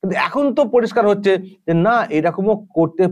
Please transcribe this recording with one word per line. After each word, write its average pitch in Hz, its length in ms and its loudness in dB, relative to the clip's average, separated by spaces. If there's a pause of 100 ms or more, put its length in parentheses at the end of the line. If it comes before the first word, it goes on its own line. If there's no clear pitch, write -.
কিন্তু 180 160 -4
এখন 247 360 -2
তো 285 120 2
পরিষ্কার 233 420 0
হচ্ছে 202 300 2
যে 190 360 -6
না, 202 320 2
এরকমও 175 680 -2
করতে 165 360 0